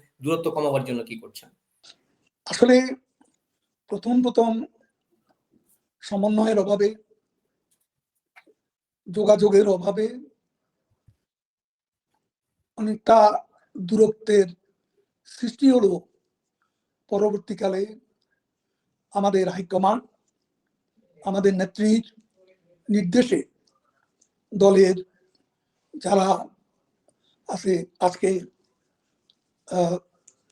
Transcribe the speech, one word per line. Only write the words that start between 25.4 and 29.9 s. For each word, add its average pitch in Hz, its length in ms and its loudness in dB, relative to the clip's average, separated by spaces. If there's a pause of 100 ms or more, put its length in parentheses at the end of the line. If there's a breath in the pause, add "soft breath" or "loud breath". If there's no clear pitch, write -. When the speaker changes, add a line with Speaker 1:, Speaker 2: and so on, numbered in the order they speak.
Speaker 2:
যারা 196 340 0 (1200)
আছে 190 260 -4 (320)
আজকে, 180 240 -2 (1400)
আহ, 180 280 -2 (560)